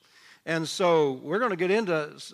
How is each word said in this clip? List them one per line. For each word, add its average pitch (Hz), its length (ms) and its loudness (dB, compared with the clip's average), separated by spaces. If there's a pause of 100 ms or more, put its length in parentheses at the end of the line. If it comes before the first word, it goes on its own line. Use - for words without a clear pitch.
(480)
And 160 200 -2
so 160 460 4
we're 135 260 -4
gonna 226 180 0
get 180 140 0
into 170 440 0
s-, - 200 -18